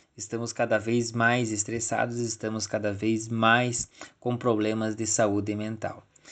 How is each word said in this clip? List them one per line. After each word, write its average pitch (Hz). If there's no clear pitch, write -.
Estamos 113
cada 113
vez 113
mais 117
estressados, 113
estamos 110
cada 104
vez 110
mais 117
com 123
problemas 110
de 110
saúde 104
mental. 107